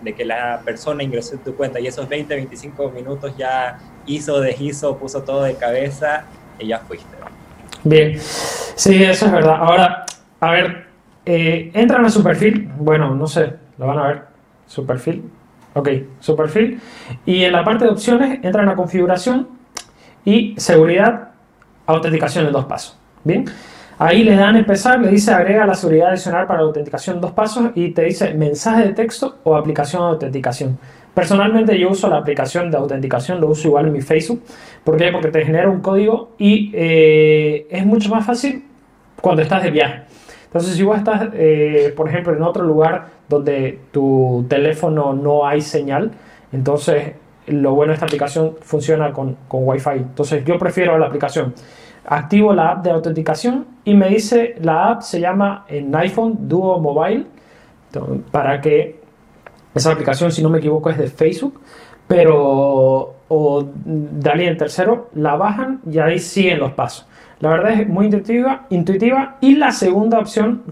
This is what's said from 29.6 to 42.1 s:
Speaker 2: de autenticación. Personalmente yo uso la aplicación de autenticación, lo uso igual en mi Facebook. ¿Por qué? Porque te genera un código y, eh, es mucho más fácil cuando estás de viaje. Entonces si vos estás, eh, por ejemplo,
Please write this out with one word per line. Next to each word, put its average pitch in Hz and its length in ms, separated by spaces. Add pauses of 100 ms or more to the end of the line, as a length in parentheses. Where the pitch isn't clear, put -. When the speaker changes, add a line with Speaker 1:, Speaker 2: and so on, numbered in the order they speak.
Speaker 2:
de 175 60
autenticación. 135 680 (380)
Personalmente 202 640
yo 180 100
uso 196 180
la 165 100
aplicación 147 520
de 151 80
autenticación, 135 640
lo 156 60
uso 151 220
igual 147 180
en 151 60
mi 135 80
Facebook. 160 420 (400)
¿Por 156 140
qué? 175 140
Porque 156 180
te 156 140
genera 165 240
un 190 140
código 208 560
y, 208 380
eh, 156 960
es 185 160
mucho 208 240
más 220 120
fácil 254 420 (540)
cuando 165 220
estás 185 220
de 170 80
viaje. 147 300 (440)
Entonces 175 300
si 185 80
vos 208 120
estás, 214 380
eh, 151 640
por 156 100
ejemplo, 170 280